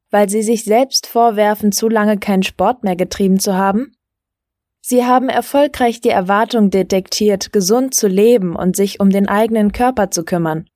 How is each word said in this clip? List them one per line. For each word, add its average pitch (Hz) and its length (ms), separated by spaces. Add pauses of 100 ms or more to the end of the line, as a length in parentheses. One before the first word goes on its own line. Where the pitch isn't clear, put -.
(120)
weil 208 180
Sie 208 120
sich 220 220
selbst 240 440
vorwerfen, 214 640
zu 220 180
lange 214 280
keinen 196 260
Sport 202 400
mehr 185 120
getrieben 190 440
zu 190 160
haben? 196 380 (880)
Sie 247 240
haben 254 240
erfolgreich 254 720
die 240 80
Erwartung 202 600
detektiert, 196 840
gesund 226 400
zu - 140
leben 196 480
und 180 200
sich 196 240
um 196 100
den 196 180
eigenen 214 440
Körper 247 380
zu 170 140
kümmern. 160 420 (100)